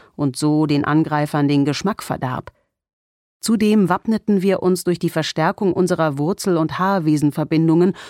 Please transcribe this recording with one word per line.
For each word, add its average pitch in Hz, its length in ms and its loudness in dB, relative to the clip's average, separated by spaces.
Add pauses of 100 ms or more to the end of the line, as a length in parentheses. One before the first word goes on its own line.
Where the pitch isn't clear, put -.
(180)
und 139 180 -2
so 151 300 0
den 147 180 0
Angreifern 151 640 0
den 143 160 2
Geschmack 147 400 -4
verdarb. - 480 -6 (920)
Zudem 214 460 2
wappneten 202 520 0
wir 190 220 0
uns 180 220 0
durch 175 140 -2
die 175 100 -2
Verstärkung 170 640 -2
unserer 170 440 0
Wurzel- 175 380 -2
und 156 240 -2
Haarwesenverbindungen 160 1120 2 (160)